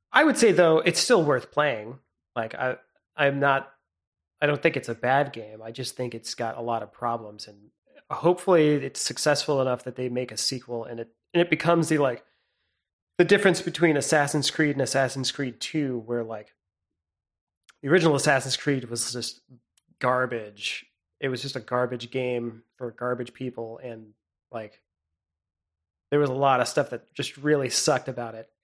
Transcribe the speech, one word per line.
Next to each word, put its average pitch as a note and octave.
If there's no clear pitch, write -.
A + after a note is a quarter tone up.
I D4
would C#4+
say A3
though, D#3+
it's E3
still G#3
worth C#3
playing. C3
Like, A2+
I, B2+
I'm C#3
not, C#3
I D3
don't D3
think D#3+
it's B2
a A2+
bad C3+
game. A2
I A2+
just B2
think B2
it's -
got A2+
a A#2+
lot A#2
of G#2+
problems, A2+
and G#2
hopefully F3
it's C#3
successful -
enough B2+
that B2
they B2+
make B2
a G#2+
sequel A#2+
and A#2
it, A2+
and E3+
it F3
becomes E3
the, D#3+
like, C3
the F3
difference F#3+
between D#3
Assassin's C#3+
Creed D3+
and C#3
Assassin's C3
Creed C3
two, C3+
where, A#2+
like, A2
the C#3
original E3
Assassin's C3+
Creed C3+
was A#2
just -
garbage. A#2+
It C3+
was A#2+
just C#3
a B2+
garbage B2
game A#2+
for B2
garbage A#2+
people, A#2
and, A2+
like, G#2+
there D3
was C#3+
a -
lot C3+
of A#2+
stuff -
that -
just -
really C#3
sucked -
about A#2
it. A2+